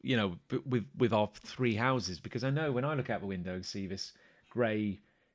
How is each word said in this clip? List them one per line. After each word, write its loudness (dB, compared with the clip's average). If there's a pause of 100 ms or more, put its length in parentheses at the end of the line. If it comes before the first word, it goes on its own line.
you 2
know, 2 (120)
b-, -2
with, 2 (140)
with 4
our 4
three -2
houses, 0
because -6
I 0
know 0
when 0
I 0
look -2
out -2
the -6
window -4
and -6
see -6
this -8 (380)
grey, 2 (340)